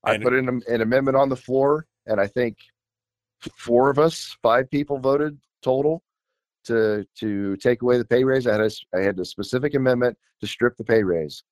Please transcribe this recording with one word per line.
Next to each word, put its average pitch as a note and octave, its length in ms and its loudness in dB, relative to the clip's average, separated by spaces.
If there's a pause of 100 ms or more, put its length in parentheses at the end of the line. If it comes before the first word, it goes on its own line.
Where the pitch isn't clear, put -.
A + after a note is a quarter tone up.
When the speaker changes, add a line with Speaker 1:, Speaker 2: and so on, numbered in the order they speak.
Speaker 1:
I A2 80 2
Speaker 2:
And G#2+ 100 -2
Speaker 1:
put B2 100 0
in C3 140 0
an, B2 220 -4
an A#2+ 100 0
amendment C3 380 2
on C#3 100 4
the C3 80 -4
floor, C#3 500 0 (220)
and G#2 140 0
I G2+ 60 0
think A#2+ 280 -4 (1000)
four B2 320 2
of B2+ 100 0
us, - 420 -2
five A#2+ 300 2
people C#3+ 260 -4
voted C#3+ 400 0 (240)
total C#3+ 400 0 (640)
to, G#2+ 400 0 (120)
to G2+ 400 -4
take B2 240 0
away B2 160 2
the A#2 80 -2
pay B2 180 2
raise. C3 240 0
I A2 60 2
had G#2+ 80 2
a A2 40 4
s-, - 200 -6 (100)
I F#2 60 0
had G2 180 -2
a F2 60 -6
specific B2+ 500 -4
amendment B2 420 0 (220)
to G#2 80 -8
strip A#2+ 300 -2
the - 80 -12
pay A2+ 180 4
raise. E2 480 -4